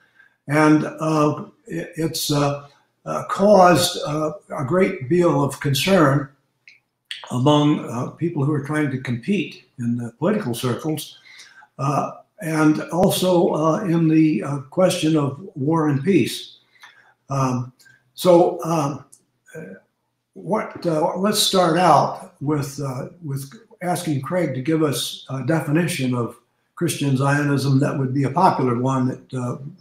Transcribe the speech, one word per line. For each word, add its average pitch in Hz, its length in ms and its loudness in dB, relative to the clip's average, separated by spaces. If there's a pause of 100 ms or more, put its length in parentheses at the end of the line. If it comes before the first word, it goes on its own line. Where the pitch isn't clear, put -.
(460)
And, 151 400 4 (140)
uh, 156 460 0 (200)
it, 170 300 -10
it's, 156 340 -4
uh, 143 360 -2 (380)
uh, 151 200 -6
caused, 185 840 4
uh, 156 260 -4 (240)
a 147 80 -6
great 165 460 -2
deal 165 340 2
of - 160 -6
concern 147 720 2 (1000)
among, 147 540 2
uh, 120 280 -8
people 151 320 -4
who 151 80 0
are 143 120 -4
trying 151 260 -2
to - 80 -4
compete 156 640 -6 (140)
in 120 180 -4
the 120 220 -8
political 170 360 -2
circles, 143 640 -6 (600)
uh, 139 340 -2 (280)
and 156 500 2
also, 175 640 2
uh, 156 300 0
in 165 240 2
the, 156 340 4
uh, 139 160 -6 (120)
question 175 460 2
of 143 380 -2
war 151 340 0
and 139 140 0
peace. - 560 0 (720)
Um, 127 440 -2 (420)
so, 175 500 4
um, 156 400 -2 (500)
uh, 160 60 -14 (720)
what, - 540 -6
uh, 160 300 0
let's 208 220 0
start 175 400 2
out 147 640 2
with, 147 400 -4
uh, 135 280 -8 (140)
with 135 280 -8 (320)
asking 160 400 -2
Craig 170 320 -2
to 127 80 -6
give 156 200 0
us - 460 -4
a 135 160 -6
definition 147 680 0
of 120 220 -4 (380)
Christian 147 420 0
Zionism 139 640 2
that - 180 -2
would 131 160 -2
be 139 100 0
a 127 60 -2
popular 135 500 2
one 131 280 0
that, - 260 -10
uh, 123 240 -6 (220)